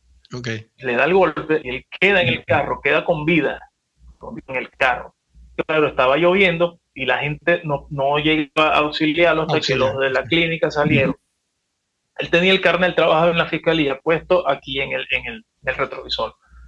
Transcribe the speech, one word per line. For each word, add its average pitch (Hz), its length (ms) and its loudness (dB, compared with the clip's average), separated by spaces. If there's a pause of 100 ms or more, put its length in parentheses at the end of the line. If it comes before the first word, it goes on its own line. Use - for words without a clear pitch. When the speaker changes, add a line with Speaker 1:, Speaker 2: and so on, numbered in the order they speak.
(340)
Speaker 1:
Ok. 123 140 -10 (300)
Speaker 2:
Le 127 180 -4
da 135 100 4
el 165 80 2
golpe 156 500 2
y 123 60 -8
él 127 160 -8 (140)
queda 190 220 4
en 170 80 2
el 160 160 -4
carro, 139 380 0
queda 147 220 0
con 156 200 -2
vida, 151 340 0 (580)
con - 180 -16
vida 110 140 -14
en 131 80 -8
el 117 140 -8
carro. - 440 -2 (520)
Claro, 156 200 0
estaba 131 300 2
lloviendo 175 600 2 (140)
y 131 120 -8
la 123 140 0
gente 151 440 -2
no, 143 280 -4
no 143 260 0
llegaba 156 580 0
a 147 40 4
auxiliarlo 156 640 0
hasta 156 100 -2
que 156 40 2
Speaker 1:
Auxiliar. 135 360 0
Speaker 2:
los 135 80 -4
de 135 100 0
la 127 120 -2
clínica 165 480 0
salieron. 147 400 2
Speaker 1:
Ujú. - 80 -8 (1000)
Speaker 2:
Él 143 140 -6
tenía 175 200 4
el 190 100 2
carnet, 175 340 2
trabajaba 165 360 4
en 170 60 0
la 160 100 2
fiscalía, 156 520 0
puesto 170 500 0
aquí 135 320 -4
en 135 120 -4
el, 131 180 -6
en 123 160 -4
el, 117 80 -10
en - 340 -10
el 127 60 -4
retrovisor. 127 600 -6 (320)